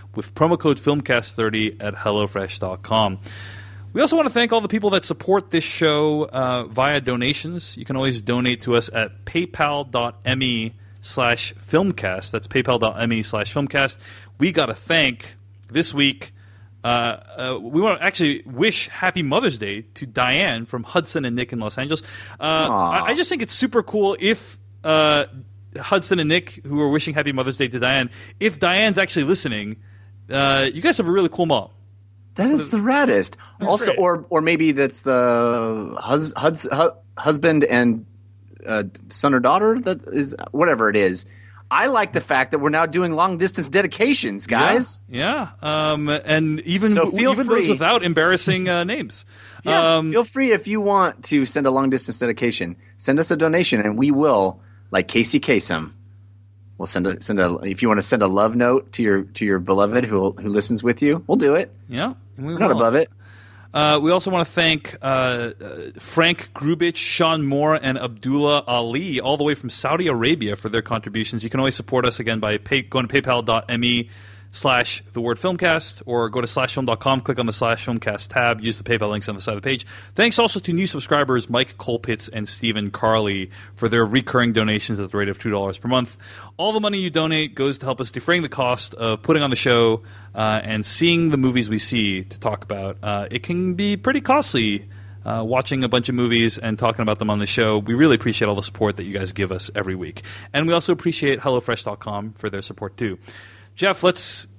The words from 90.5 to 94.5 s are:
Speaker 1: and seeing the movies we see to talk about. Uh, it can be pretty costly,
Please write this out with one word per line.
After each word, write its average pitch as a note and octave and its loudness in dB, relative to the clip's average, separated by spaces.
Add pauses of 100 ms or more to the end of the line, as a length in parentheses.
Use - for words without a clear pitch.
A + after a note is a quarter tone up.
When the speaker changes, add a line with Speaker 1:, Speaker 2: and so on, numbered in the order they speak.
Speaker 1:
and G#2+ -4
seeing E3+ 2
the C#3+ 2
movies B2+ 2
we A2 0
see G2+ -2
to - -16
talk G#2 -4
about. G2 -8
Uh, G2+ -4
it G#2+ -6
can F3+ -2
be G3+ -2
pretty C4 -2
costly, A#2 0 (360)